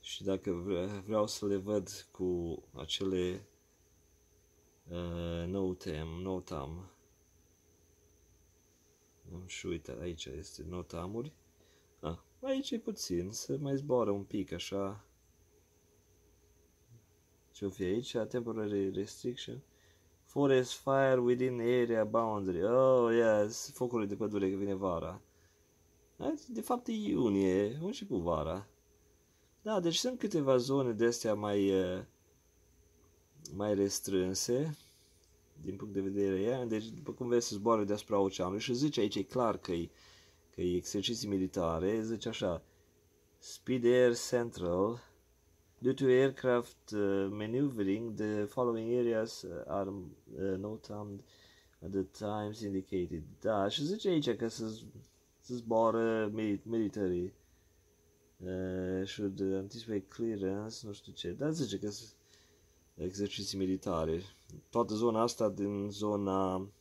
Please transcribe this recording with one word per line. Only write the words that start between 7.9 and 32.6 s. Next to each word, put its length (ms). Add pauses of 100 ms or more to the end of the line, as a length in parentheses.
Și 200
uite, 340
aici 240
este 440
notamuri. 640 (680)
Ah, 180 (220)
aici 300
e 80
puțin, 520
se 260
mai 200
zboară 340
un 120
pic 300
așa. 520 (2500)
Ce-o 180
fi 120
aici? 340 (120)
Temporary 640
restriction. 720 (640)
Forest 480
fire 480
within 400
area 440
boundary. 580
Oh, 520
yes, 600
focul 320
de 100
pădure, 340
că 60
vine 180
vara. 460 (960)
Da, 180 (140)
de 120
fapt 280
e 40
iunie, 920
a 20
început 360
vara. 480 (920)
Da, 180
deci 160
sunt 220
câteva 380
zone 360
de-astea 420
mai, 320
eh, 380 (1500)